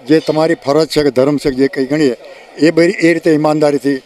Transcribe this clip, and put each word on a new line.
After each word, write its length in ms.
જે 140
તમારી 340
ફરજ 340
છે 140
કે 80
ધર્મ 260
છે, 140
જે 180
કંઈ 180
ગણીએ, 300
એ 120
બધી 180
એ 240
રીતે 180
ઈમાનદારીથી 760